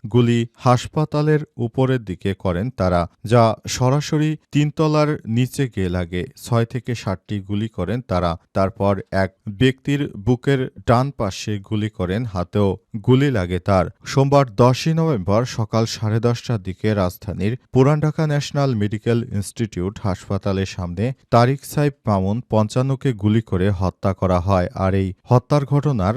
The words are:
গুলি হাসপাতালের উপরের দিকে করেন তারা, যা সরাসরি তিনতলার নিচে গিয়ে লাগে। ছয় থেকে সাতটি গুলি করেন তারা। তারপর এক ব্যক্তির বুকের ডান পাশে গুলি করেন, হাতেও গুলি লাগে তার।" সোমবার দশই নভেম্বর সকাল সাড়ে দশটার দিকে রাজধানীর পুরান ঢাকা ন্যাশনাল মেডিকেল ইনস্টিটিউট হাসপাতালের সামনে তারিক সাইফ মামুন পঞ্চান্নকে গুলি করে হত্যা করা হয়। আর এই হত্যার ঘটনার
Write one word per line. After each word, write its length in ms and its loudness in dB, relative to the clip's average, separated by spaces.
গুলি 480 2
হাসপাতালের 840 0
উপরের 480 0
দিকে 300 -4
করেন 360 -4
তারা, 380 0
যা 320 4
সরাসরি 680 0
তিনতলার 560 2
নিচে 420 0
গিয়ে 200 -2
লাগে। 340 -4
ছয় 300 0
থেকে 280 -6
সাতটি 460 -6
গুলি 280 -4
করেন 340 -4
তারা। 340 -2
তারপর 400 0
এক 200 0
ব্যক্তির 520 0
বুকের 440 0
ডান 200 4
পাশে 420 -4
গুলি 320 -4
করেন, 340 -2
হাতেও 520 0
গুলি 340 4
লাগে 240 -2
তার।" 320 2
সোমবার 500 2
দশই 400 4
নভেম্বর 500 0
সকাল 420 -2
সাড়ে 340 -2
দশটার 420 -2
দিকে 320 -2
রাজধানীর 640 -2
পুরান 280 4
ঢাকা 260 -2
ন্যাশনাল 480 -2
মেডিকেল 580 0
ইনস্টিটিউট 680 -6
হাসপাতালের 640 -2
সামনে 460 -6
তারিক 340 4
সাইফ 280 -2
মামুন 440 0
পঞ্চান্নকে 640 0
গুলি 300 2
করে 280 0
হত্যা 440 -2
করা 260 0
হয়। 340 2
আর 200 0
এই 180 0
হত্যার 420 2
ঘটনার 520 0